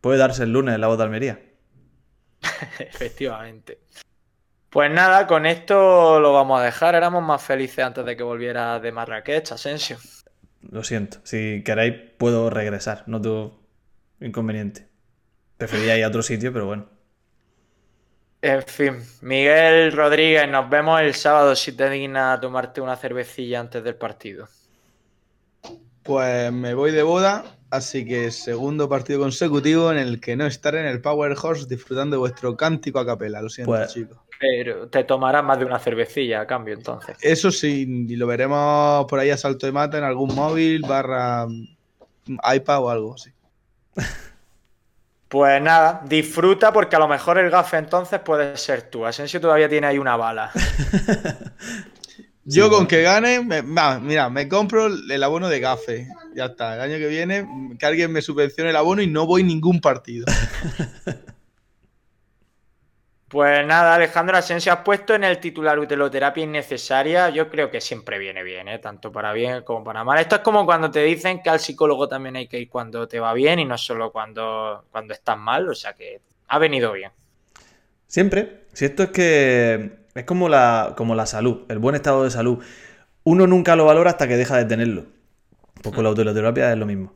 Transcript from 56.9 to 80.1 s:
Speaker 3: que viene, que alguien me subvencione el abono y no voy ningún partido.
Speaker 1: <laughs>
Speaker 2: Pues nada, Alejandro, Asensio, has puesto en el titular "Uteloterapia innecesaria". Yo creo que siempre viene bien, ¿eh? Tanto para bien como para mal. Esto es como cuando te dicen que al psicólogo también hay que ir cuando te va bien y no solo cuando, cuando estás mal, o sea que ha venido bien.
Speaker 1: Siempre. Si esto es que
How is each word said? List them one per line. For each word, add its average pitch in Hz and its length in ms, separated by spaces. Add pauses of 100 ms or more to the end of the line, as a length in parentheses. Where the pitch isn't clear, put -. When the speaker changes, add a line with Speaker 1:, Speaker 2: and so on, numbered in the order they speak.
Speaker 3:
que 151 80
viene, 156 720
que 147 100
alguien 165 260
me 151 80
subvencione 147 480
el 160 60
abono 175 260
y 196 60
no 156 180
voy 180 180
ningún 170 380
partido. 120 480
Speaker 1:
<laughs> - 60 (3000)
Speaker 2:
Pues 143 380
nada, 165 300
Alejandro, 170 420
Asensio, 175 340
has 175 100
puesto 202 340
en 202 80
el 180 160
titular 156 400
"Uteloterapia 143 640
innecesaria". 151 840
Yo 156 200
creo 151 220
que 113 100
siempre 104 380
viene 95 240
bien, 92 240
¿eh? 110 120
Tanto 107 320
para 104 220
bien 120 300
como 113 200
para 110 200
mal. 139 160
Esto 165 160
es 233 60
como 208 220
cuando 160 280
te 151 120
dicen 170 380
que 175 80
al 160 100
psicólogo 143 480
también 135 300
hay 120 100
que 123 120
ir 120 100
cuando 117 380
te 120 120
va 113 140
bien 151 260
y 151 60
no 123 120
solo 113 340
cuando, 110 800
cuando 110 220
estás 107 240
mal, 123 300
o 143 80
sea - 180
que 101 280 (260)
ha 143 120
venido 135 340
bien. 98 180 (960)
Speaker 1:
Siempre. 196 680
Si 131 120
esto 143 180
es 185 60
que 127 1040